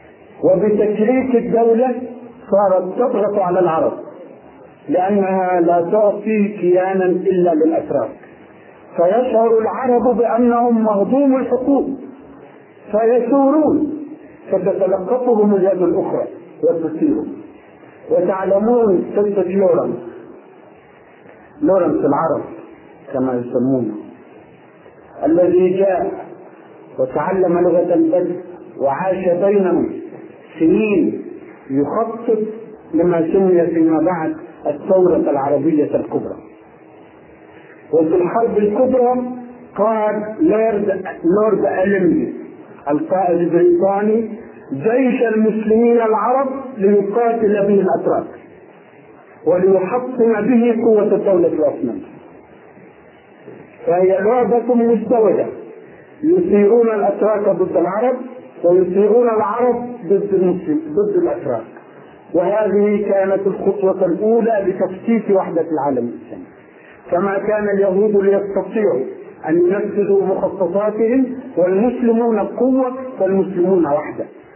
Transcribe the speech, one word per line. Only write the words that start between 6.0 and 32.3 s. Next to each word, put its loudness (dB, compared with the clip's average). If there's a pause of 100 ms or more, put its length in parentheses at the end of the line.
كيانا 0
إلا 2
للأتراك، 0 (840)
فيشعر 2
العرب 0
بأنهم 2
مهضوم 2
الحقوق، 0 (1040)
فيثورون، 2 (580)
فتتلقفهم 0
اليد 2
الأخرى -2 (360)
وتثيرهم. -2 (800)
وتعلمون 0 (120)
قصة 0
لورنس، 0 (1600)
لورنس 2
العرب -2 (720)
كما -2
يسمونه، -2 (1300)
الذي 4
جاء 0 (880)
وتعلم 0
لغة 2
البدو 2 (480)
وعاش -2
بينهم 2 (720)
سنين 2 (480)
يخطط -2 (540)